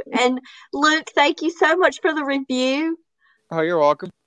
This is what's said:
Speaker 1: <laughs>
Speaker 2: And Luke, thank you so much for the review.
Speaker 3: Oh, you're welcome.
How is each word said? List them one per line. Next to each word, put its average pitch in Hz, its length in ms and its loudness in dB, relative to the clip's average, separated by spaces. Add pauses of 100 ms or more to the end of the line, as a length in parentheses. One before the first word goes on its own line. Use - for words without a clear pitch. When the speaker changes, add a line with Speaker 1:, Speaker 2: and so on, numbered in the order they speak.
Speaker 1:
<laughs> - 80 -14
Speaker 2:
And 254 280 0 (320)
Luke, 302 420 2
thank 294 260 2
you 311 120 -2
so 320 240 2
much 359 240 0
for - 120 0
the 302 120 -4
review. 269 720 -2 (540)
Speaker 3:
Oh, 165 80 -2
you're 165 180 0
welcome. 151 320 0 (160)